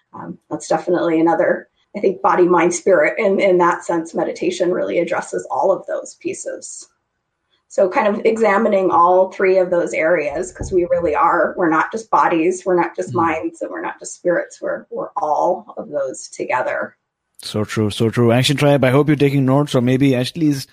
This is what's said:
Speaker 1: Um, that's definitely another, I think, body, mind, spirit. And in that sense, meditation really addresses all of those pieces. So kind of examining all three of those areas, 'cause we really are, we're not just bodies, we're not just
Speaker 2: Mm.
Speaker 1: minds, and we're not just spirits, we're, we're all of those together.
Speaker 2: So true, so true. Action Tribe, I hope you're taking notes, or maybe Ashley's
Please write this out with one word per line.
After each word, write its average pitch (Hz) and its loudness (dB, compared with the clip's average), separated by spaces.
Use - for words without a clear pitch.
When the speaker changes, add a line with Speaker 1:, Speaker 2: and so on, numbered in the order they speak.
Speaker 1:
Um, 170 -14
that's 151 -10
definitely 165 0
another, - 0
I 202 -6
think, 190 -2
body, 175 4
mind, 175 4
spirit. 170 2
And 202 2
in 185 4
that 175 2
sense, 165 -4
meditation 175 -2
really 190 -2
addresses - -4
all 143 0
of 123 -4
those - -8
pieces. - -12
So 185 2
kind 208 0
of 208 -2
examining 208 2
all 185 4
three 190 2
of 180 2
those 170 0
areas, 156 -2
'cause - -10
we 175 2
really 170 0
are, 165 2
we're 175 0
not 156 0
just - -10
bodies, 170 0
we're 180 2
not 165 -4
just - -8
Speaker 2:
Mm. 123 -8
Speaker 1:
minds, 165 -2
and 92 -8
we're - -10
not 180 -10
just - -16
spirits, - -4
we're, - -8
we're - -10
all 156 -2
of - -12
those 139 -8
together. - -6
Speaker 2:
So 107 -4
true, 107 -2
so 113 0
true. 120 2
Action 127 2
Tribe, 143 4
I 127 4
hope 139 4
you're 151 4
taking 139 2
notes, 139 2
or 127 4
maybe 131 2
Ashley's 139 -2